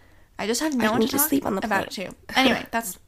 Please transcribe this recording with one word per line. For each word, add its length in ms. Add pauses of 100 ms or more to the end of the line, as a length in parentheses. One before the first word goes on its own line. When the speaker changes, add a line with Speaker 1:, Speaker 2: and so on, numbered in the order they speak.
(380)
Speaker 1:
I 80
just 140
have 140
no 140
Speaker 2:
I 20
Speaker 1:
one 100
Speaker 2:
need 60
Speaker 1:
to 60
Speaker 2:
to 60
Speaker 1:
talk 120
Speaker 2:
sleep 160
on 80
the 100
Speaker 1:
about 240
Speaker 2:
plane. 200
Speaker 1:
too. 80 (200)
Anyway, 320
Speaker 2:
<laughs> 20
Speaker 1:
that's 380